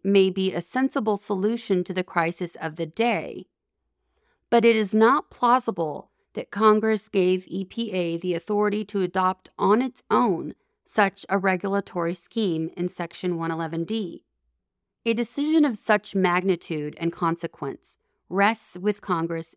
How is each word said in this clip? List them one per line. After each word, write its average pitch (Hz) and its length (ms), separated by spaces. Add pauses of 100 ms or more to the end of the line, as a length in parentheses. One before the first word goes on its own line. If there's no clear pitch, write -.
may 196 280
be 190 220
a 170 100
sensible 247 540
solution 196 680
to - 80
the 180 100
crisis 170 580
of 156 140
the 165 120
day, 190 600 (1040)
but 233 140
it 233 100
is 214 180
not 226 380
plausible 202 800 (220)
that - 180
Congress 214 580
gave 185 380
E 190 180
P 226 280
A 170 240
the 175 180
authority 208 520
to 196 160
adopt 185 560
on 202 220
its 254 300
own 185 440 (300)
such - 440
a 196 100
regulatory 185 760
scheme 165 640
in 175 120
Section 175 480
one 165 160
eleven 165 320
D. 208 400 (800)
A 233 80
decision 294 500
of 233 120
such - 400
magnitude 175 840
and 165 140
consequence - 840 (300)
rests 196 480
with 202 240
Congress 165 560